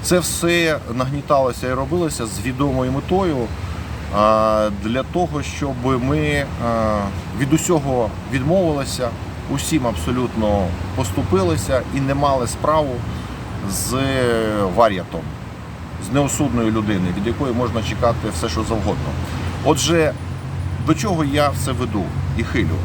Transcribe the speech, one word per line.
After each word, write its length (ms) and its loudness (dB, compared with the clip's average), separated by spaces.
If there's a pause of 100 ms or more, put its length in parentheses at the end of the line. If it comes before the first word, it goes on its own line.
Це 160 4
все 600 2 (160)
нагніталося 720 0
і 60 0
робилося 520 0
з 200 -6
відомою 460 0
метою, 460 0 (800)
а, 540 4 (140)
для 200 0
того, 400 -2
щоб 300 -4 (100)
ми, 640 2 (200)
а, 340 2 (400)
від 140 2
усього 560 2 (220)
відмовилися, 800 0 (420)
усім 360 0
абсолютно 800 0 (280)
поступилися 840 2 (140)
і 60 0
не 120 0
мали 340 2
справу 480 0 (760)
з 280 -2 (760)
вар'ятом, 460 2 (880)
з 40 -4
неосудною 580 2
людиною, 460 2
від 100 0
якої 260 0
можна 300 0
чекати 500 0
все, 160 -2
що 140 0
завгодно. 460 0 (560)
Отже, 480 4 (720)
до 60 4
чого 300 0
я 260 4
все 220 -2
веду 320 -2 (340)
і 60 0
хилю? 420 0